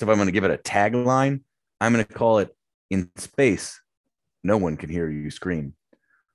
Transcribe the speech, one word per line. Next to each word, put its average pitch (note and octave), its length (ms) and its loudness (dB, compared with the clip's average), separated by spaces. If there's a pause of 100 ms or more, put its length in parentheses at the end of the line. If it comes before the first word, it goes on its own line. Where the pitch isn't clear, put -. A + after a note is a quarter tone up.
if A2 80 0
I'm G#2+ 80 4
gonna G2+ 160 2
give G2 120 2
it F#2 60 2
a D2 60 0
tagline, B2 840 0 (400)
I'm A#2 100 2
gonna A2+ 120 2
call A2+ 340 2
it, F#2+ 180 -2 (320)
"In F#2 280 -2
space, - 640 0 (640)
no G2+ 140 2
one E2 220 -2
can D#2 100 -12
hear D#2+ 220 -4
you D2+ 200 -8
scream." D2+ 440 -6 (600)